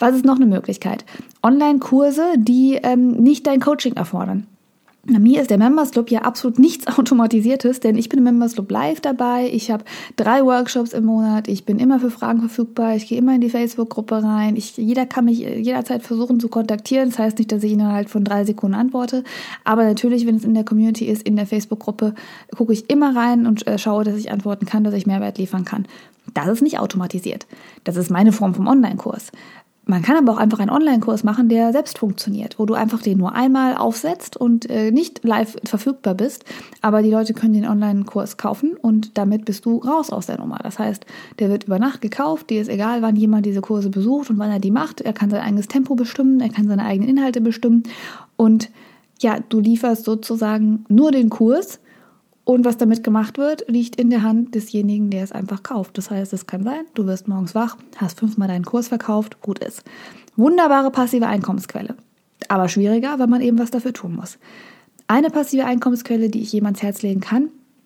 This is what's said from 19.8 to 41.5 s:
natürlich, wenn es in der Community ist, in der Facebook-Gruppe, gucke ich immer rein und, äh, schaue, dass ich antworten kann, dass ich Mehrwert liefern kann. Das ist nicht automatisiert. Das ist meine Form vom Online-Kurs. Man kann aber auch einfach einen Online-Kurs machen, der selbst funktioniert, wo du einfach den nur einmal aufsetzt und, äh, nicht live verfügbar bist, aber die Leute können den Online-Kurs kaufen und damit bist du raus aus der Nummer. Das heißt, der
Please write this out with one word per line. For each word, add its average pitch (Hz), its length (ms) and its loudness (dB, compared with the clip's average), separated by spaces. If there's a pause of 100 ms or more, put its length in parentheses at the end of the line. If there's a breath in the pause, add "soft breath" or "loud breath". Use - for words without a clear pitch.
natürlich, 233 420 2
wenn 226 120 2
es 220 80 -2
in 220 100 2
der 220 80 2
Community 220 440 0
ist, 214 200 -2
in 214 80 2
der 208 120 0
Facebook-Gruppe, 214 680 -4 (420 loud breath)
gucke 226 160 2
ich 220 160 -2
immer 285 280 2
rein 240 320 2
und, 214 180 0
äh, 214 120 -2
schaue, 208 260 0
dass 208 100 -2
ich 214 160 -8
antworten 202 360 -4
kann, 214 180 0
dass 208 100 0
ich 196 100 -2
Mehrwert 202 320 -2
liefern 185 280 -4
kann. 202 220 -6 (460 loud breath)
Das 147 140 -4
ist 226 160 0
nicht 294 160 2
automatisiert. - 720 -6 (340 loud breath)
Das 180 140 -6
ist 180 120 -2
meine 190 220 6
Form 196 240 2
vom 190 140 -2
Online-Kurs. - 640 0 (520 loud breath)
Man 180 180 0
kann 254 140 2
aber 269 140 4
auch 214 80 0
einfach 214 220 2
einen 202 100 0
Online-Kurs 247 540 2
machen, 226 240 2
der 226 240 2
selbst 294 260 -2
funktioniert, 208 580 -6
wo 214 100 -2
du 214 80 0
einfach 220 280 -2
den 196 160 2
nur 185 160 0
einmal 262 420 2
aufsetzt 294 600 -2
und, 233 340 2
äh, 220 220 0
nicht 320 320 0
live 220 400 0
verfügbar 214 500 -2
bist, 208 300 -4 (380 loud breath)
aber 214 200 4
die 214 80 4
Leute 220 240 2
können 220 200 2
den 214 120 2
Online-Kurs 208 680 -2
kaufen 240 440 -4
und 214 380 0
damit 208 260 0
bist 202 220 -6
du 233 120 0
raus 294 320 -2
aus - 160 -8
der - 120 -8
Nummer. - 240 -10
Das - 160 -10
heißt, 214 260 -6 (360 loud breath)
der 202 100 0